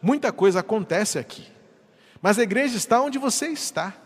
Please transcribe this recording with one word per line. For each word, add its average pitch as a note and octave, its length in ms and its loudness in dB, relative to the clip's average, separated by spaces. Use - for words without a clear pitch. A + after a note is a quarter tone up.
muita B3+ 300 2
coisa F#3 300 4
acontece G3+ 580 -2
aqui. - 260 -14
Mas G3 180 4
a B3 40 6
igreja A#3+ 340 0
está A3+ 240 2
onde C#4 160 -2
você C4+ 300 -2
está. F#3+ 460 -6